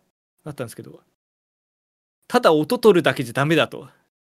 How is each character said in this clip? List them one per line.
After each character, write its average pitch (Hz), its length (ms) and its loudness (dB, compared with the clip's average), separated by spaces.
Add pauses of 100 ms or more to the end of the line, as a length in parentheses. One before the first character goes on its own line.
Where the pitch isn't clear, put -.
(440)
な 151 80 -16
っ - 20 -18
た 127 100 -12
ん - 20 -14
で - 40 -14
す - 60 -20
け 117 60 -18
ど、 - 200 -20 (1300)
た 247 120 0
だ 208 120 4
音 151 260 0
取 202 180 6
る 165 60 0
だ 131 120 0
け 143 80 -6
じ 117 80 -10
ゃ - 20 -14
ダ 135 120 -2
メ 160 120 0
だ 123 120 0
と。 - 200 -18 (500)